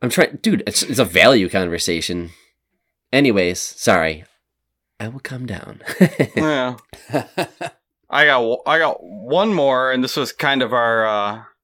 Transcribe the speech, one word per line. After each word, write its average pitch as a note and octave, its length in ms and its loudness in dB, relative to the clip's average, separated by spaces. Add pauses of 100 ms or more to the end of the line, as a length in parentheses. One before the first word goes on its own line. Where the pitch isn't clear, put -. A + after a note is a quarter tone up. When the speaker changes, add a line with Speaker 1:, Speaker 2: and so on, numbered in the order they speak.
Speaker 1:
I'm B2 80 -2
trying, - 320 0
dude. F#3 260 2
It's, - 160 -2
it's B2+ 160 -2
a B2 60 2
value F#2+ 420 4
conversation. E2+ 840 -4 (840)
Anyways, G2+ 460 2
sorry. E2 680 0 (720)
I A2+ 80 -8
will B2+ 140 -14
calm B2+ 240 -12
down. - 360 -12 (180)
<laughs> - 360 2
Speaker 2:
Yeah. C3 420 -2 (320)
Speaker 3:
<laughs> D3+ 80 -2 (920)
Speaker 2:
I D3 160 4
got C#3+ 140 4
w-, A#2+ 260 0
I D#3 140 2
got D#3 240 0
one B2+ 500 -2
more, C3 380 2
and B2+ 120 0
this B2 120 -4
was C#3 160 -4
kind C#3 300 -2
of A2+ 120 -2
our, A#2 320 2
uh, G#2 360 -2 (220)